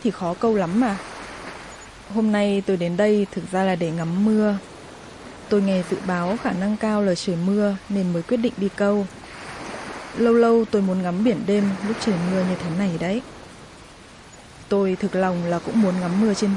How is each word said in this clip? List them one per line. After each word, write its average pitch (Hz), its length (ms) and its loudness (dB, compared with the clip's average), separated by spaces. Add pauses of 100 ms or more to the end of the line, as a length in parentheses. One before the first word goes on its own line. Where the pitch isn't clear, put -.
thì 220 80 2
khó 175 240 -2
câu 226 200 2
lắm 190 260 2
mà. 214 160 2 (1160)
Hôm 220 180 2
nay 202 340 2
tôi 190 100 2
đến 175 200 0
đây 208 360 4
thực 170 200 -6
ra 185 120 2
là 185 100 2
để 165 160 0
ngắm 170 340 0
mưa. 214 340 4 (920)
Tôi 208 140 4
nghe 190 280 2
dự 190 60 0 (100)
báo 180 360 0
khả 226 100 -2
năng 196 240 0
cao 214 260 0
là 190 120 2
trời 175 220 -2 (100)
mưa 202 300 2 (120)
nên 190 240 0
mới 170 100 -2
quyết 247 140 0
định 233 200 0
đi 196 200 0
câu. 202 300 2 (1120)
Lâu 233 140 4
lâu 233 380 6
tôi 202 120 2
muốn 185 200 0
ngắm 180 220 0
biển 220 220 2
đêm 208 180 4 (240)
lúc 220 120 -2
trời 214 140 0 (160)
mưa 190 120 2
như 185 200 0
thế 170 160 -4
này 196 120 0 (100)
đấy. 196 220 -2 (1500)
Tôi 196 320 2
thực 196 140 -2
lòng 185 300 0
là 170 140 0
cũng 226 240 2
muốn 185 180 4
ngắm 180 200 0
mưa 214 140 4
trên 196 220 0